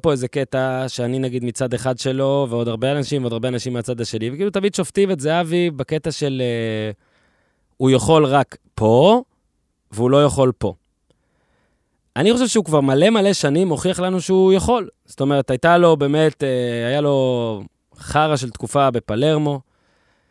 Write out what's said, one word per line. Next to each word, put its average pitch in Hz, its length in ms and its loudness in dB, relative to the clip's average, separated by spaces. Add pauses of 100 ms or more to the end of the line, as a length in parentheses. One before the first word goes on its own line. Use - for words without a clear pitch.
פה 160 100 0
איזה 127 160 -2
קטע 131 600 -4
שאני 123 320 -6
נגיד 127 260 -6
מצד 120 280 -4
אחד 127 240 -4
שלו, 135 520 -2
ועוד 120 180 -2
הרבה 117 240 -2
אנשים, 143 300 -4
ועוד 117 120 -4
הרבה 117 140 -4
אנשים 123 260 -6
מהצד 117 280 -6
השני, 113 280 -6
וכאילו 175 200 -4
תמיד 196 260 -4
שופטים 196 360 -2
את 160 80 -4
זהבי 170 520 0
בקטע 147 400 -6
של, 135 340 -4
אה, 110 460 -4 (840)
הוא 131 120 2
יכול 143 360 4
רק 135 300 0 (200)
פה, 139 460 4 (720)
והוא 117 180 0
לא 139 140 6
יכול 131 340 2
פה. 95 160 -4 (1400)
אני 190 180 2
חושב 247 140 0
שהוא 208 180 0
כבר 151 160 2
מלא 139 280 4
מלא 202 240 2
שנים 165 360 0
הוכיח 180 300 -2
לנו 185 220 -2
שהוא 190 320 4
יכול. 202 360 0 (160)
זאת - 160 -10
אומרת, 139 280 0
הייתה 165 280 4
לו 165 200 6
באמת, 147 460 0
אה, 120 440 -2
היה 139 140 -2
לו 127 600 0 (340)
חרא 151 400 0
של 123 140 -6
תקופה 135 420 -2
בפלרמו, 143 680 -2 (720)